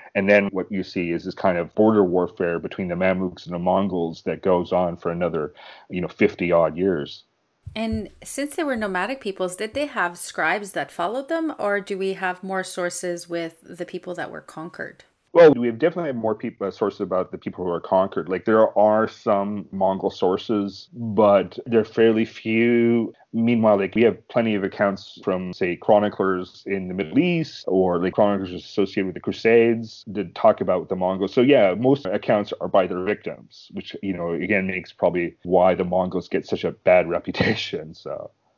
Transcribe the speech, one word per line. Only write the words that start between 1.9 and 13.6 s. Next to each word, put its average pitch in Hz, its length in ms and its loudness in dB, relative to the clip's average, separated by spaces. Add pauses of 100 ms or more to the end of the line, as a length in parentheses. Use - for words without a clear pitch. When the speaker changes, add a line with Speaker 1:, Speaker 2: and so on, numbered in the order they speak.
Speaker 1:
warfare 87 560 0
between 95 280 -6
the 87 80 -4
Mamluks 92 500 -2
and 85 80 -10
the 85 60 -6
Mongols 90 640 -2
that 80 180 -6
goes 90 320 0
on 87 240 0
for - 140 -6
another, 82 420 -4 (360)
you 90 120 -6
know, 82 60 -4
fifty 92 440 0
odd 80 240 4
years. 85 500 -2 (480)
Speaker 2:
And 220 360 -6 (120)
since 285 360 -8
they 339 80 -4
were 269 100 -2
nomadic 214 460 -4
peoples, 185 340 -6
did 220 180 -8
they 285 120 -4
have 185 320 -4
scribes 185 560 -4
that 147 180 -6
followed 233 380 -6
them, 330 280 -4
or 202 220 -2
do 190 180 -6
we 190 180 -4
have 180 280 -6
more 190 220 -6
sources 175 640 -6
with 165 340 -6